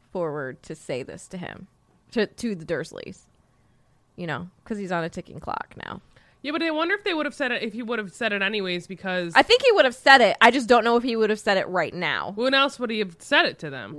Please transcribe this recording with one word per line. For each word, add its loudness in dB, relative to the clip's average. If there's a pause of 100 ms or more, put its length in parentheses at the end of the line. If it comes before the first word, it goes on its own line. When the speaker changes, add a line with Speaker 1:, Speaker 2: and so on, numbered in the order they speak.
(120)
Speaker 1:
forward -8
to -14
say -10
this -16
to -14
him, -14 (440)
to, 0
to -8
the -12
Dursleys, -10 (960)
you -12
know, -10 (140)
'cause -8
he's -8
on -4
a -8
ticking -14
clock -10 (100)
now. -14 (400)
Speaker 2:
Yeah, -6
but -4
I -2
wonder -2
if -6
they -2
would -4
have -8
said -4
it, -4
if -6
he -10
would -6
have -10
said -4
it -2
anyways, -4
because -6
Speaker 1:
I 8
think 4
he 6
would 6
have 0
said 8
it. 6
I 10
just -2
don't 6
know 4
if 2
he -2
would 2
have -2
said 0
it 0
right -2
now. -4
Speaker 2:
When 0
else 2
would -6
he -4
have -6
said 2
it -6
to -10
them? -12